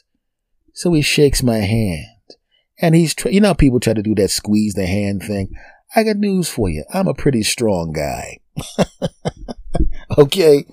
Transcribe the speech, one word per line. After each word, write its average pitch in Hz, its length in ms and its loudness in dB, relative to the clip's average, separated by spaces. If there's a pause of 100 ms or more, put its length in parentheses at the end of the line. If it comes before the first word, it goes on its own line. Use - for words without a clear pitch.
(760)
So - 180 -2
he 156 80 4
shakes 143 420 2
my 113 180 2
hand, 101 440 -2 (720)
and 160 160 2
he's 165 200 4
tr-, - 160 -4
you 196 100 4
know 214 80 4
how 180 60 2
people 127 260 4
try 113 140 0
to 107 80 -4
do 107 140 0
that 98 140 2
squeeze 104 440 -2
the 95 120 -4
hand 101 360 -4
thing? 98 260 -6 (480)
I 226 80 4
got 214 140 -2
news 190 320 0
for 104 180 -2
you. 76 240 -6
I'm 190 160 -2
a 139 60 0
pretty 113 280 0
strong 92 500 -2
guy. 71 480 -8 (380)
<laughs> - 200 -2 (1160)
Okay? 147 560 4